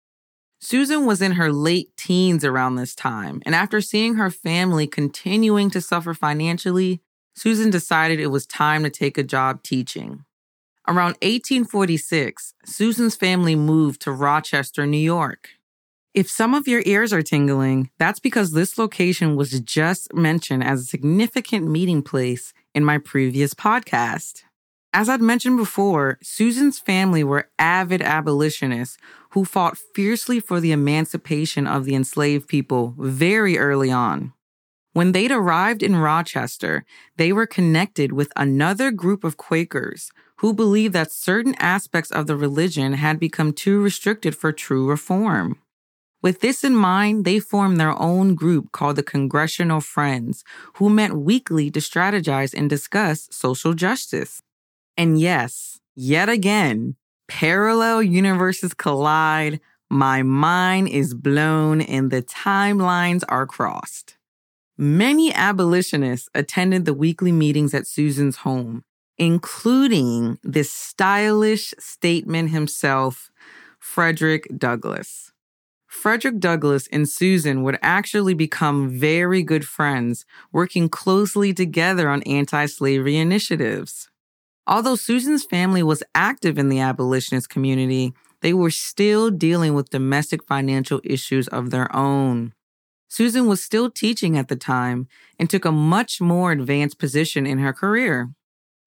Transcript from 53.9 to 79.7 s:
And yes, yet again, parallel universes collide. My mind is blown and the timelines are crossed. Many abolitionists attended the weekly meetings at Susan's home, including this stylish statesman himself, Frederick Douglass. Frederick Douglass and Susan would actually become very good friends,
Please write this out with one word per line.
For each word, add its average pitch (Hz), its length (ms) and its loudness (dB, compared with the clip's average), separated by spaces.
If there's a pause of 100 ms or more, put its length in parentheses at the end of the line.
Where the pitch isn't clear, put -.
And 165 240 4
yes, 156 600 -2 (120)
yet 147 360 0
again, 175 640 0 (320)
parallel 226 720 2
universes 185 720 0
collide. 156 880 0 (300)
My 135 340 2
mind 180 640 2
is 135 260 -2
blown 156 680 2
and 135 300 -2
the 131 100 -2
timelines 180 1080 0
are 131 180 0
crossed. - 720 -8 (600)
Many 233 560 4
abolitionists 175 1000 0
attended 185 520 0
the 151 80 0
weekly 170 400 0
meetings 147 400 2
at 139 140 -4
Susan's 143 500 -2
home, 123 480 -6 (320)
including 170 1200 2
this 139 300 -2
stylish 214 1080 0
statesman 165 720 -2
himself, 139 800 -2 (480)
Frederick 160 720 0 (100)
Douglass. 110 760 -6 (520)
Frederick 226 540 -2
Douglass 147 480 2
and 151 220 0
Susan 151 540 2
would 131 180 0
actually 196 520 0
become 147 560 0
very 165 540 0
good 151 240 -2
friends, 127 580 -2 (280)